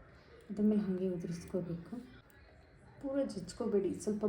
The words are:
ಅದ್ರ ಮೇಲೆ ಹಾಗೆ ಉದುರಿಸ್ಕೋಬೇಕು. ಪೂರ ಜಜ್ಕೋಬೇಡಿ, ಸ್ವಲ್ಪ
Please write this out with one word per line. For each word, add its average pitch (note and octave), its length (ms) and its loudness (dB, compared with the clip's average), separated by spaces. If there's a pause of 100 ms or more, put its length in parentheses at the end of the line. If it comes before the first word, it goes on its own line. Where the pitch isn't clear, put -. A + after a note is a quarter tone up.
(500)
ಅದ್ರ G#3 200 0
ಮೇಲೆ G#3+ 180 6
ಹಾಗೆ F#3 280 2
ಉದುರಿಸ್ಕೋಬೇಕು. E3+ 760 -6 (1080)
ಪೂರ C#4 160 -2 (160)
ಜಜ್ಕೋಬೇಡಿ, F#3+ 580 0 (120)
ಸ್ವಲ್ಪ G#3 260 0